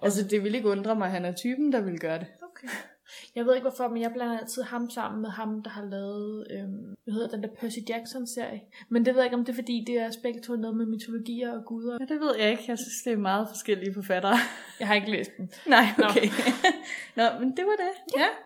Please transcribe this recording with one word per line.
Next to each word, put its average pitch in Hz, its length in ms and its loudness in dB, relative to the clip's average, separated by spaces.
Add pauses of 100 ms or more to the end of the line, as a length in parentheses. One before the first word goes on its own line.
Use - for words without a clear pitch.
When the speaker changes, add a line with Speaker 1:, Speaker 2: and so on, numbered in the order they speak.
Speaker 1:
Altså, 196 260 2
det 202 160 2
ville 214 140 0
ikke 214 120 2
undre 202 260 2
mig, 196 140 0
han 180 160 -2
er 180 60 -2
typen, 262 400 0
der 240 100 4
ville 180 180 -2
gøre 160 200 -2
det. 175 80 -8 (160)
Speaker 2:
Okay. 311 240 -18 (680)
Jeg 233 100 -2
ved 254 100 8
ikke 254 140 0
hvorfor, 254 180 -2
men 233 140 -2
jeg 233 120 0
blander 240 260 -2
altid 233 240 -6
ham 240 260 -6
sammen 214 320 -4
med 220 80 -4
ham, 214 340 -6
der 220 60 -10
har 208 160 -10
lavet, 208 640 -6
øhm, 196 520 -10
hvad 214 100 -6
hedder 226 140 -2
den 214 160 -6
der 220 60 -6 (100)
Percy 226 180 -6 (120)
Jackson-serie. 233 720 -8 (280)
Men 233 160 4
det 254 80 6
ved 254 80 6
jeg 254 40 6
ikke, 240 120 0
om 240 80 0
det 254 60 -2
er, 233 40 -6
fordi 247 320 -2
det 240 120 0
er 226 100 -2 (140)
begge 233 180 -4
to 240 140 -6
noget 226 220 -2
med 226 80 0
mytologier 233 720 -6
og 220 80 -10
guder. 233 340 -6
Speaker 1:
Ja, 262 140 -4
det 302 80 -2
ved 285 180 2
jeg 214 120 4
ikke. 226 160 -2
Jeg 240 100 -2
synes, - 280 -8
det 240 80 0
er 214 40 2
meget 202 320 2
forskellige 196 440 -2
forfattere. 196 400 2 (460)
Speaker 2:
Jeg 220 80 -2
har 208 80 4
ikke 208 160 0
læst 190 260 -2
dem. 185 120 -8 (180)
Speaker 1:
Nej, 247 180 10 (120)
Speaker 2:
Nå. - 80 8
Speaker 1:
okay. 208 220 4 (480)
<laughs> - 420 -10
Nå, 226 60 6 (160)
men 262 180 0
det 370 80 0
var 427 100 4 (100)
det. 381 360 -2
Ja. 330 40 8 (200)